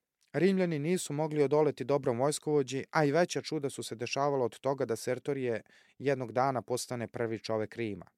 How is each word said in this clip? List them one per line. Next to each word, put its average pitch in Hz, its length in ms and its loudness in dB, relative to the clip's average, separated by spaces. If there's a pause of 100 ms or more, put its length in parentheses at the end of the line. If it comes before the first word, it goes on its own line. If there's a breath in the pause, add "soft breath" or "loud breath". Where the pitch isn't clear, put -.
(340)
Rimljani 175 460 2
nisu 165 340 -2
mogli 151 300 2
odoleti 143 400 4
dobrom 135 360 2
vojskovođi, 139 720 0
a 160 140 4
i 143 60 4
veća 160 300 2
čuda 143 280 -4
su 120 140 -8
se - 120 -8
dešavala 135 500 0
od - 140 -4
toga 135 260 -2
da 113 100 -2
Sertorije 127 680 -2 (360 soft breath)
jednog 127 340 -2
dana 127 300 2
postane 123 460 -4
prvi 113 320 -4
čovek 110 360 -4
Rima, 104 300 -6 (120)